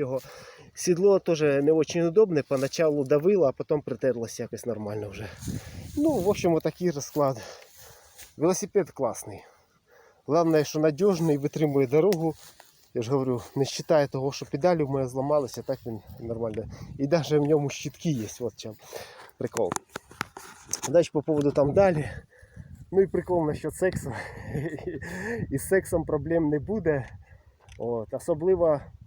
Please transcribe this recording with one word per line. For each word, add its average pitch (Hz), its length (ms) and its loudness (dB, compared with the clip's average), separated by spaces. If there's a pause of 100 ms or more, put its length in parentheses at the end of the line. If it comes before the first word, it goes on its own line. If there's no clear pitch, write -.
його. 131 200 -4 (540)
Сідло 185 440 4
теж 165 240 0
не 143 200 4
дуже 160 460 4
удобне, 170 340 4
поначалу 143 640 0
давило, 151 420 4
а 127 60 2
потім 151 280 -2
притерлося 120 640 -2
якось 113 240 -10
нормально 104 420 -4
вже. 101 200 -10 (680)
Ну, 294 140 4
в 196 180 2
общем, 190 260 2
отакий 170 360 0
розклад. 139 500 0 (960)
Велосипед 180 540 0
класний. 104 540 -6 (800)
Головне, 160 380 4
що - 140 -4
надіжний, 160 600 2
витримує 143 480 2
дорогу. 160 480 2 (600)
Я 123 80 -2
ж 110 80 -6
говорю, 131 320 0 (140)
не 139 80 2
вважає 147 440 2
того, 135 240 -4
що - 140 -10
педалі 160 360 0
в 135 80 -2
мене 135 180 -2
зламалися, 135 540 0
так 131 240 -4
він 113 140 -6 (200)
нормально. 113 440 -6 (340)
І 139 80 0
навіть 143 240 0
в 151 120 4
ньому 147 280 2
щитки - 400 -6
є, 120 160 -2 (140)
от 120 160 -4
чим 110 180 -14 (640)
прикол. 104 340 -2 (1160)
Дальше 156 240 2
по 151 100 0
поводу 147 280 0
там 143 220 2
далі. 156 380 2 (800)
Ну 185 120 4
і 196 40 4
прикол 175 400 0
насчет 151 280 -4
сексу. 175 380 -2 (680)
<laughs> 185 720 -8
І 135 80 -2
з - 100 -8
сексом 180 360 2
проблем 151 440 0
не 151 100 2
буде. 156 500 -2 (720)
От. 117 360 -6
Особливо 165 640 2 (260)